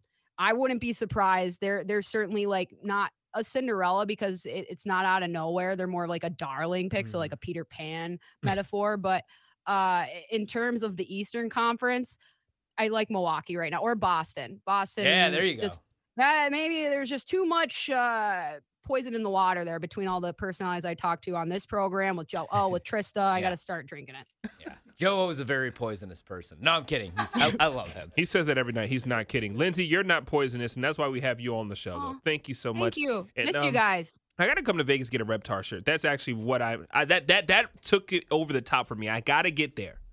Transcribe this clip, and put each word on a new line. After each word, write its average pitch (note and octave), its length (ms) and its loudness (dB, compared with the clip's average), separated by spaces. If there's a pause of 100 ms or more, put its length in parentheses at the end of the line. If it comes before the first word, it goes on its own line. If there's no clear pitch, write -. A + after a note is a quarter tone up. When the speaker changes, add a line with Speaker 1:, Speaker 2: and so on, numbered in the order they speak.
(360)
Speaker 1:
I G3 160 4
wouldn't B3+ 280 2
be A#3+ 120 -2
surprised. F#3 680 2
They're, G3 240 0
they're G3+ 180 0
certainly, G#3 440 -2
like, F#3+ 360 0
not G3+ 300 -2 (240)
a A3+ 80 -2
Cinderella G3+ 640 2
because G3 400 -4
it, C#3+ 240 -6
it's F#3 160 -8
not F#3 180 2
out F#3+ 200 4
of E3+ 60 -2
nowhere. F3 460 0
They're F#3 120 -4
more F3 200 -2
like E3+ 160 -2
a E3+ 60 -2
darling E3 580 -4
pick, G3 180 -2
so, A2 100 -6
Speaker 2:
Mm-hmm. E3+ 40 -2
Speaker 1:
like, D3 120 -4
a C#3+ 40 -10
Peter E3 280 -8
Pan E3 540 -8 (120)
Speaker 2:
<laughs> - 120 -18
Speaker 1:
metaphor. G3+ 540 0
But, F#3 280 0 (420)
uh, F#3 400 4 (240)
in G#3+ 160 -2
terms A#3 360 0
of G3+ 140 -4
the F#3+ 180 -6
Eastern A3 360 -4
Conference, B3 680 0 (600)
I A3 100 2
like A3 220 0
Milwaukee F3 460 0
right E3 140 -2
now, E3 120 -2
or A#3 120 2
Boston. F3 680 -2
Boston G3 400 0
Speaker 3:
Yeah, E3 260 6
there D#3+ 140 0
you E3 120 0
go. G#2+ 60 -4
Speaker 1:
just, F#2+ 180 -4 (400)
uh, D4 300 4
maybe D#4 380 0
there's C#4 220 0
just C#4 180 -6
too F#4 160 2
much, E4 460 0
uh, G#3+ 640 0 (300)
poison B3+ 300 -2
in A3+ 80 0
the G3+ 80 0
water F#3 340 4
there E3 140 -4
between F3 280 -4
all F3+ 140 0
the F3 140 -2
personalities F3+ 500 -4
I F3 80 -2
talked E3+ 320 -2
to F3+ 120 -4
on E3 120 -2
this F#3+ 160 -4
program G3 520 0
with E3 120 -6
Joe E3+ 240 -4
O, G3 160 4
with F3 160 -2
Speaker 3:
<laughs> - 0 -
Speaker 1:
Trista. G#3+ 380 -4
I F#3+ 160 4
Speaker 3:
Yeah. F3+ 60 0
Speaker 1:
gotta F3+ 120 0
start E3 300 -8
drinking C#3 300 -16
it. - 340 -14 (100)
Speaker 3:
Yeah. - 140 -14 (240)
Joe F#3+ 260 2
O F3+ 60 0
is C#3+ 100 -6
a C3+ 40 -4
very C3 280 0
poisonous G#2 480 -6
person. F2 400 -14
No, D3+ 120 4
I'm D#3+ 120 2
kidding. A2+ 340 -2
He's, - 160 -2
I, - 260 4
I D#3 80 8
love A2+ 260 -2
him. F2+ 180 -12
Speaker 2:
<laughs> - 40 -2
He E3+ 100 2
says F3 180 2
that C#3+ 140 2
every A#2+ 160 0
night. A2+ 160 -2
He's B2+ 160 -2
not A#2 200 0
kidding. G#2+ 300 -2
Lindsay, F3 300 2
you're F3 180 2
not D#3+ 220 2
poisonous, B2 480 0
and B2+ 100 -2
that's D3+ 140 0
why D3 100 2
we C3 140 -2
have B2 180 0
you A#2+ 160 -2
on A2 120 -4
the G2+ 80 -6
show, - 220 -8
though. - 100 -6
Speaker 1:
Aw. C4+ 180 -10
Speaker 2:
Thank D3+ 200 0
you C3 80 -8
so A#2+ 200 -4
Speaker 1:
Thank A#2 60 -4
Speaker 2:
much. - 180 0
Speaker 1:
you. A#3 280 -2 (100)
Speaker 2:
And, A#3+ 100 0
Speaker 1:
Miss D4 100 0
you C#4+ 120 2
Speaker 2:
um, C4 40 0
Speaker 1:
guys. G3 460 2 (200)
Speaker 2:
I F3 80 4
gotta D#4 160 0
come G3+ 140 0
to D3+ 80 2
Vegas, C3 240 2
get A#2 140 -2
a - 40 -2
Reptar G#2+ 380 -4
shirt. F#2+ 220 -6
That's D#3 180 2
actually C#3 300 0
what A#2+ 260 0
I, A#2 160 0 (140)
I, D3 160 2
that, D#3+ 220 4
that, F#3 180 6
that G#3+ 360 2
took G3 300 2
it F3+ 180 0
over D3+ 220 2
the C3 80 2
top B2 260 2
for A#2+ 100 -8
me. G#2+ 120 -4
I A2+ 140 0
gotta D#3+ 280 4
get D3 260 -2
there. F#2+ 200 -8 (160)